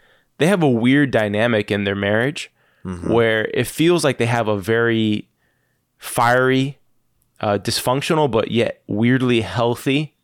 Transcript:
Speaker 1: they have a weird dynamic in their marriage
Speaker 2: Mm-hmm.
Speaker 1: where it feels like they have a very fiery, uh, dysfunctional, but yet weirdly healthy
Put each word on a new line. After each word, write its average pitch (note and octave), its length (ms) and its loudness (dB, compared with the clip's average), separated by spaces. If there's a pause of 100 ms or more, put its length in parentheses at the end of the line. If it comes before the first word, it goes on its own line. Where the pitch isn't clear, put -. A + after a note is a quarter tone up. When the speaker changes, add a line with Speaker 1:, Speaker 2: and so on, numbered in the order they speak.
(360)
Speaker 1:
they C3+ 100 0
have F#3 160 2
a D3+ 60 4
weird B2+ 420 2
dynamic G#2+ 600 0
in G2+ 140 0
their G2 120 0
marriage G#2+ 540 -2 (340)
Speaker 2:
Mm-hmm. F#2 260 -8
Speaker 1:
where A2+ 440 2
it A#2+ 120 -2
feels E3 380 0
like C3 140 0
they A#2 80 0
have A#2 220 0
a G#2+ 100 -2
very A2 680 0 (720)
fiery, C3 800 0 (640)
uh, G#2 180 0
dysfunctional, C#3 720 -2
but G#2+ 200 0
yet A2 360 -2
weirdly A#2+ 540 2
healthy A#2+ 840 -4